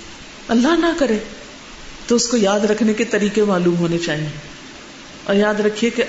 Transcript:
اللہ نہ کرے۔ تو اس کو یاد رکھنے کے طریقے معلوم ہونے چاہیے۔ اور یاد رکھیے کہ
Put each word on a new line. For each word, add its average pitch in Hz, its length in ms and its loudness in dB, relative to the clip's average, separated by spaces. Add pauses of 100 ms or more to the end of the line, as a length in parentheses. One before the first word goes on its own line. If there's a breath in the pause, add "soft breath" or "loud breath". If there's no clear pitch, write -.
(480)
اللہ 233 200 4
نہ 330 180 4 (120)
کرے۔ 220 200 2 (880)
تو 240 100 4
اس 233 120 2
کو 254 80 2
یاد 208 240 4
رکھنے 214 340 2
کے 226 100 0
طریقے 208 400 2
معلوم 175 320 2
ہونے 170 220 0
چاہیے۔ 156 300 -4 (960)
اور 202 120 2
یاد 208 240 2
رکھیے 214 300 2
کہ 233 180 -2